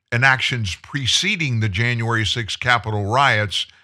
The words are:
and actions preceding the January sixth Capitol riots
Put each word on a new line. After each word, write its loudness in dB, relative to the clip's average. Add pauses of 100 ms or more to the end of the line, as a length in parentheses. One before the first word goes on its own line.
and 2
actions 2
preceding -2
the 2
January 0
sixth -4
Capitol 0
riots 2 (160)